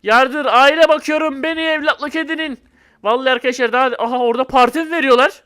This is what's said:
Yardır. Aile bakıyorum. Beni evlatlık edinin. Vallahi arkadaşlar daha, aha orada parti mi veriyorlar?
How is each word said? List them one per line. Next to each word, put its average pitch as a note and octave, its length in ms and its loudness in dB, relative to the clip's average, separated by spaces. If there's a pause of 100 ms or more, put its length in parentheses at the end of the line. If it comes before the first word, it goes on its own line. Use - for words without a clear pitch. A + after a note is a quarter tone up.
Yardır. C4 440 2
Aile C#4+ 420 4
bakıyorum. D4+ 540 -2
Beni D#4+ 180 -4
evlatlık D4+ 560 -4
edinin. D#4 440 -8 (420)
Vallahi B3+ 300 0
arkadaşlar B3 400 -2
daha, B3+ 260 0
aha A#3+ 200 -4
orada B3 280 -2
parti B3+ 380 2
mi D#4 60 -10
veriyorlar? C4+ 560 0